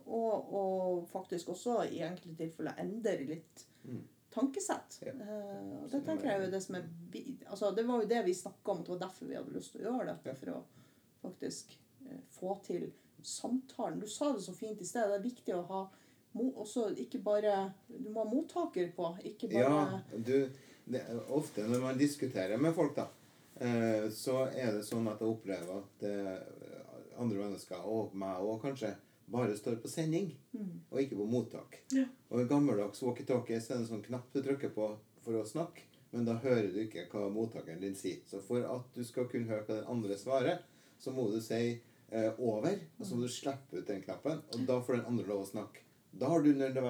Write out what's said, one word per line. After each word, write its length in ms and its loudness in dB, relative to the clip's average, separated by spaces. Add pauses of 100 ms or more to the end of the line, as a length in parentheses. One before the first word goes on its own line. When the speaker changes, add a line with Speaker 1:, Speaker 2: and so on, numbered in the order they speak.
Speaker 1:
og, 480 0
og 560 2
faktisk 380 -4
også 420 0
i 120 -4
enkelte 340 -6
tilfeller 420 -4
endre 480 0
litt 400 -10 (220)
Speaker 2:
Mm. 140 -6 (300)
Speaker 1:
tankesett. 720 0
Speaker 2:
Ja. 60 -4
Speaker 1:
Eh, 720 -6
og 60 -8
det 20 -10
Speaker 2:
Som 120 2
Speaker 1:
tenker 220 0
jeg 160 4
jo 60 2
Speaker 2:
er 40 0
Speaker 1:
det 100 0
som 140 -4
er 80 -4 (260)
bi-, 280 -8 (120)
altså, 260 2
det 120 4
var 140 4
jo 60 2
det 180 4
vi 80 6
snakket 340 -8
om, 120 2
at 60 -8
det 40 -6 (100)
var 80 -2
derfor 200 -12
vi 80 -6
hadde 180 -6
lyst 180 -6
til 100 -12
å 160 -2
gjøre 80 -2
dette, 200 -6
Speaker 2:
Ja. 80 -4
Speaker 1:
for 140 -12
å 160 -6 (600)
faktisk, 520 -8 (340)
eh, 80 -12 (120)
få 340 -4
til 280 -2 (300)
samtalen. 800 -2
Du 80 -4
sa 260 0
det 80 -2
så 140 -8
fint 260 -8
i 40 -8
sted, 240 0
det 100 2
er 100 -2
viktig 260 -4
å 120 -2
ha 220 -4 (460)
mo-, 220 0
også 400 0
ikke 260 -6
bare, 500 4 (160)
du 200 -8
må 140 0
ha 60 -2
mottaker 640 0
på, 280 -2
ikke 280 -6
bare 100 6
Speaker 2:
Ja, 400 4 (160)
du, 320 4 (400)
det 120 0
er 180 -6 (100)
ofte 380 0
når 140 4
man 160 0
diskuterer 600 2
med 160 6
folk 200 2
da, 120 0 (520)
eh, 500 4
så 460 2
er 180 2
det 120 -2
sånn 260 0
at 80 -6
jeg 80 2
opplever 500 -2
at, 260 -10
eh, 360 -2 (800)
andre 180 2
mennesker 480 -4
og 300 0
meg 240 -2
og 220 0
kanskje 340 -4 (340)
bare 280 2
står 240 -2
på 80 -8
sending, 420 0 (240)
Speaker 1:
Mm. 240 -8 (120)
Speaker 2:
og 80 2
ikke 180 0
på 120 0
mottak. 460 -2 (160)
Speaker 1:
Ja. 140 6 (260)
Speaker 2:
Og 80 4
en 80 4
gammeldags 540 4
walkie-talkie, 600 2
så 140 -6
er 40 0
det 120 -2
en 100 -4
sånn 20 -10
knapp 300 -6
du 80 2
trykker 320 0
på 240 0 (240)
for 120 -2
å 120 2
snakke, 360 -4 (320)
men 120 2
da 120 4
hører 360 4
du 140 0
ikke 220 -8
hva 220 -2
mottakeren 500 -4
din 140 -2
sier. 300 -6
Så 160 -8
for 220 0
at 300 -4
du 100 -6
skal 220 -2
kunne 220 -2
høre 180 -2
hva 100 -2
den 120 -4
andre 280 0
svarer, 440 2 (400)
så 140 -6
må 180 2
du 100 2
si, 380 0 (320)
eh, 280 2
«over», 400 2 (200)
og 60 -6
så 100 -4
må 40 2
Speaker 1:
Mm. 20 2
Speaker 2:
du 60 0
slippe 500 -6
ut 80 -6
den 160 -4
knappen, 400 -4 (100)
og 140 -2
da 160 4
får 140 0
den 100 0
andre 220 0
lov 180 0
å 60 -10
snakke. 260 -8 (400)
Da 100 0
har 140 6
du 120 10
nødt 200 2
til 80 2
å 80 4